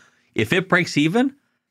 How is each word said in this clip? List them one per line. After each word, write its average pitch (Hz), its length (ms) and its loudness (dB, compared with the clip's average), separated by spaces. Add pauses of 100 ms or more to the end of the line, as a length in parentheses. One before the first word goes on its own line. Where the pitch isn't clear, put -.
(340)
If 113 200 -2
it 180 160 -2
breaks 175 280 0
even, 214 380 0 (360)